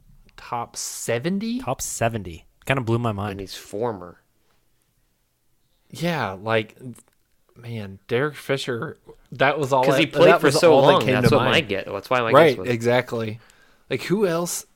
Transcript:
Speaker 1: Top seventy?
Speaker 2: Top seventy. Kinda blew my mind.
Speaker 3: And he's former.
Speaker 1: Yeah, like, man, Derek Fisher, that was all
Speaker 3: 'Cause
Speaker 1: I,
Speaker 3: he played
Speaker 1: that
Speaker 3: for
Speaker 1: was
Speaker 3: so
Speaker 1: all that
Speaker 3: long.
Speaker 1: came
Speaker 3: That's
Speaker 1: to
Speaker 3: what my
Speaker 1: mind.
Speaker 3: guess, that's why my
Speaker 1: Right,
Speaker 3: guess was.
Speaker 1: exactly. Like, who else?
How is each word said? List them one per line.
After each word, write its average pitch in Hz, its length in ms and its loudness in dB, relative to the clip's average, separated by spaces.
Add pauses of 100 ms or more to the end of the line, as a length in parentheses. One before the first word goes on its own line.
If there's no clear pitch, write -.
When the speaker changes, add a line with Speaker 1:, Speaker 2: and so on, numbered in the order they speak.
(360)
Speaker 1:
Top - 400 -10
seventy? 196 840 -6
Speaker 2:
Top 139 220 -6
seventy. 104 640 -6 (180)
Kinda 135 180 -2
blew 113 160 0
my 117 140 -2
mind. 101 200 -6
Speaker 3:
And 98 80 -10
he's 95 160 -12
former. 101 640 -8 (1700)
Speaker 1:
Yeah, 135 500 -4
like, 110 360 -2 (800)
man, 110 420 -12 (100)
Derek 139 280 -2
Fisher, - 640 -6 (340)
that 139 260 2
was 135 140 -2
all 131 120 4
Speaker 3:
'Cause 135 120 4
Speaker 1:
I, 139 40 4
Speaker 3:
he 143 60 4
played 156 220 6
Speaker 1:
that 175 120 6
Speaker 3:
for 156 60 2
Speaker 1:
was 143 140 4
Speaker 3:
so 170 120 8
Speaker 1:
all 135 140 6
that 143 80 8
Speaker 3:
long. - 80 4
Speaker 1:
came 127 120 2
Speaker 3:
That's 120 160 2
Speaker 1:
to 147 60 4
Speaker 3:
what 135 80 2
my 131 80 0
Speaker 1:
mind. 139 160 0
Speaker 3:
guess, 95 180 -4
that's 98 220 -10
why 127 120 0
my 113 100 0
Speaker 1:
Right, 147 200 8
Speaker 3:
guess - 80 -2
was. 92 100 -8
Speaker 1:
exactly. 117 720 -2 (480)
Like, 135 140 -6
who 202 240 0
else? 170 500 -4